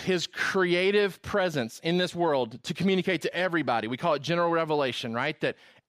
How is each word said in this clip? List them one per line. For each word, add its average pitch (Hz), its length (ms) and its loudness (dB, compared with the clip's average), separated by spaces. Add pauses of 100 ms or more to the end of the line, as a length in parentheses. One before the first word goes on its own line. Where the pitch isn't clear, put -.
his 185 260 0
creative 190 960 2
presence 156 600 -2
in 170 180 0
this 180 160 -2
world 135 500 0
to - 80 -4
communicate 185 500 0
to - 140 -4
everybody. 147 500 0
We 123 120 -4
call 170 160 0
it 143 80 -2
general 170 280 0
revelation, 147 600 0
right? 139 280 -4
That, 131 160 -2 (320)